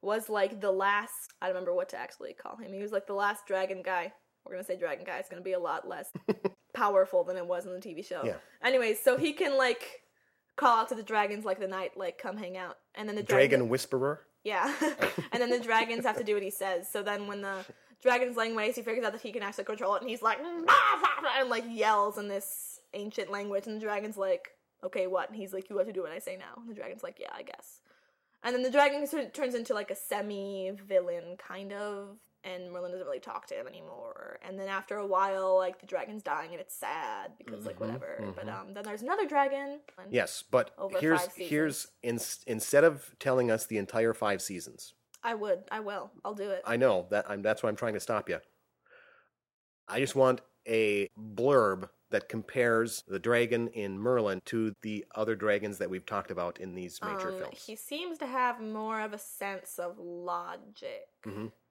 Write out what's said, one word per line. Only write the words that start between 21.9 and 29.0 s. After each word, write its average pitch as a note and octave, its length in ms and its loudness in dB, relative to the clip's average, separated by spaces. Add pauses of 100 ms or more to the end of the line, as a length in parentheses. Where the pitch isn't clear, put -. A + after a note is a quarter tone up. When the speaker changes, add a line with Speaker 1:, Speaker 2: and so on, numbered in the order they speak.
Speaker 1:
in G#3 120 -6
this - 520 -6 (140)
ancient G#3 360 -6
language, G3+ 360 -2
and G#3+ 100 -6
the A3 80 -6
dragon's G#3 320 -2
like, F#3+ 320 0 (340)
"Okay, F#3 240 0
what?" F3+ 220 0
And G#3+ 80 -12
he's G3 160 -8
like, F#3+ 160 -6
"You G#3 100 -6
have F#3 100 4
to G#3+ 40 -8
do F#3 100 -4
what D#3 100 -6
I F#3 80 -8
say F#3+ 180 -8
now." - 180 -14
And A#3 140 -16
the A3 40 -10
dragon's G#3 280 -10
like, - 180 -10
"Yeah, - 140 -10
I - 80 -12
guess." - 380 -16 (640)
And A#3+ 120 -2
then B3+ 80 2
the B3+ 80 2
dragon C#4+ 360 6